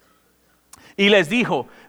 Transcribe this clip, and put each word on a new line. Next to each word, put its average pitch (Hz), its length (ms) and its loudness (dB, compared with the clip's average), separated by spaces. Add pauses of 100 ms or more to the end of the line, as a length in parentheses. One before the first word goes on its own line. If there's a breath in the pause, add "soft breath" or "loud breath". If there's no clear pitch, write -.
(960 soft breath)
Y 196 140 2
les 185 180 2
dijo, 170 400 -4 (200 loud breath)